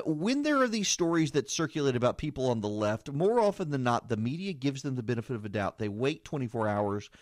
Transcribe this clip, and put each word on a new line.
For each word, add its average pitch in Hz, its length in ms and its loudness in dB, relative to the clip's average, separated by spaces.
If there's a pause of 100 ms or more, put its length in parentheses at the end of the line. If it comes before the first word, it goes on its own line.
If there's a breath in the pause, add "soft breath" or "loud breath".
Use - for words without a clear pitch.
when 196 360 0
there 294 200 4
are 254 60 4
these 214 200 -2
stories 165 440 2
that 143 200 0
circulate 143 440 0
about 120 220 2
people 139 320 -2
on 117 120 0
the 104 60 -2
left, 104 440 -2
more 190 280 2
often 196 300 0
than 139 140 0
not, 120 260 2
the 113 80 0
media 160 360 -4
gives 135 280 -2
them 135 140 -4
the 123 80 -4
benefit 117 320 -2
of 107 100 -6
a 107 40 -10
doubt. 98 280 -2
They 107 120 -4
wait 127 360 -2
twenty-four 120 420 -2
hours 104 440 0 (100)